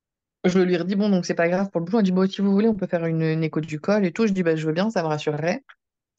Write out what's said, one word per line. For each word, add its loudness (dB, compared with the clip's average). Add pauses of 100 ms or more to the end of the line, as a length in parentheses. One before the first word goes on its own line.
(440)
je 2
lui 2
ai 0
dit, « -2
Bon, 2
donc 2
c'est -4
pas 2
grave -2
pour -4
le -6
bouchon. » -2
Elle 4
dit, « 2
Bon, 2
si -8
vous 2
voulez, 4
on 2
peut -4
faire -2
une, 0
une 0
écho -2
du -6
col 0
et 0
tout. » 0
Je 0
dis, « 0
Bah, 2
je -4
veux 0
bien, 0
ça -2
me -2
rassurerait. » -4 (560)